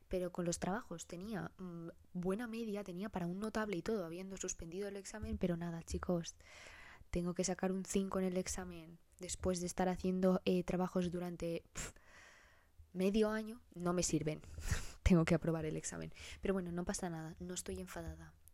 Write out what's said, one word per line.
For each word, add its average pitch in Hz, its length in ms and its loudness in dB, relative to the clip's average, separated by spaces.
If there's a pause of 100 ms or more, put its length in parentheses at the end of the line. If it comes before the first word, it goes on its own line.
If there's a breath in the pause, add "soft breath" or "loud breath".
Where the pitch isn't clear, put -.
Pero 180 240 0
con 180 100 -2
los 170 160 0
trabajos 180 480 -2
tenía, 180 500 -6
mm, 170 300 -8 (240)
buena 190 360 -2
media, 220 360 -4
tenía 185 240 -6
para 175 200 -2
un 180 120 -2
notable 214 380 -2
y 165 40 -2
todo, 208 240 0
habiendo 185 300 -8
suspendido 180 540 -4
el 202 80 -8
examen, 214 400 -6
pero 175 180 2
nada, 165 280 -4
chicos, 175 520 0 (760 loud breath)
tengo 175 220 0
que 185 120 2
sacar 185 260 0
un 190 140 -2
cinco 196 340 2
en 190 60 2
el 180 100 2
examen 175 640 -4 (200)
después 180 420 0
de 175 60 -2
estar 185 200 2
haciendo, 185 560 6
eh, 180 220 4
trabajos 180 460 2
durante, 170 600 -2
pf, - 220 -8 (1000 loud breath)
medio 202 380 4
año, 220 320 -4 (120)
no 175 200 2
me 175 100 4
sirven. 156 380 0 (160)
<laughs> - 460 -2
Tengo 170 200 10
que 170 120 6
aprobar 160 280 2
el 156 140 -2
examen. 165 360 -6 (280 loud breath)
Pero 196 120 2
bueno, 180 200 -2
no 175 100 -2
pasa 190 260 -2
nada, 160 300 -8
no 180 140 -8
estoy 185 260 -6
enfadada, 165 540 -10 (200)